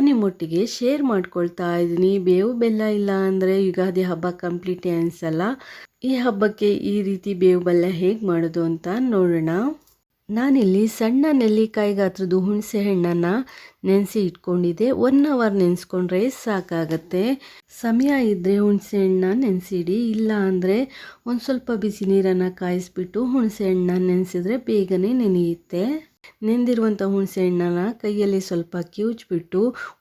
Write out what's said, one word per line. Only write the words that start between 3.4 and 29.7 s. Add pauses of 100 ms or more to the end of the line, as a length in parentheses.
ಯುಗಾದಿ
ಹಬ್ಬ
ಕಂಪ್ಲೀಟೇ
ಅನ್ಸಲ್ಲ. (600)
ಈ
ಹಬ್ಬಕ್ಕೆ
ಈ
ರೀತಿ
ಬೇವು
ಬೆಲ್ಲ
ಹೇಗ್
ಮಾಡೋದು
ಅಂತ (100)
ನೋಡೋಣ. (840)
ನಾನಿಲ್ಲಿ
ಸಣ್ಣ
ನೆಲ್ಲಿಕಾಯಿ
ಗಾತ್ರದ
ಹುಣಸೆ
ಹಣ್ಣನ್ನ (600)
ನೆನ್ಸಿ
ಇಟ್ಕೊಂಡಿದ್ದೆ.
ಒನ್
ಅವರ್
ನೆನ್ಸ್ಕೊಂಡ್ರೆ
ಸಾಕಾಗತ್ತೆ. (400)
ಸಮಯ
ಇದ್ರೆ
ಹುಣಸೆ
ಹಣ್ಣನ್ನ
ನೆನ್ಸಿಡಿ,
ಇಲ್ಲ
ಅಂದ್ರೆ (380)
ಒಂದ್
ಸ್ವಲ್ಪ
ಬಿಸಿ
ನೀರನ್ನ
ಕಾಯಿಸ್ಬಿಟ್ಟು
ಹುಣಸೆ
ಹಣ್ಣನ್ನ
ನೆನ್ಸಿದ್ರೆ
ಬೇಗನೆ
ನೆನೆಯುತ್ತೆ. (300)
ನೆಂದಿರುವಂಥ
ಹುಣಸೆ
ಹಣ್ಣನ್ನ (140)
ಕೈಯಲ್ಲಿ
ಸ್ವಲ್ಪ
ಕಿವುಚ್ಬಿಟ್ಟು (260)